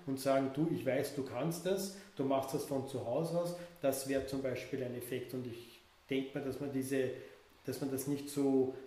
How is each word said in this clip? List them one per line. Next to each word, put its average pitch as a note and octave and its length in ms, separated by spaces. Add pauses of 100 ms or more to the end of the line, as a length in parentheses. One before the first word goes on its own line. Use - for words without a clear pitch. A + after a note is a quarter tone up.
und C3+ 140
sagen, C3+ 340
„Du, D#3+ 160
ich A#2+ 140
weiß, C#3 300
du C3 100
kannst D3 400
das, G3 320 (200)
du C#3 80
machst C3+ 280
das D3 140
von C3+ 200
zu A#2+ 200
Hause D#3+ 340
aus“, E3+ 160 (240)
das C3+ 300
wäre C3+ 160
zum C3+ 160
Beispiel B2+ 420
ein A#2+ 100
Effekt. B2 380
Und B2+ 140
ich - 340 (300)
denk C3+ 240
mir, C#3+ 80
dass C3+ 180
man C#3 100
diese, C3 380 (560)
dass C3 160
man C#3 100
das C3 180
nicht C#3+ 200
so, C3+ 460 (120)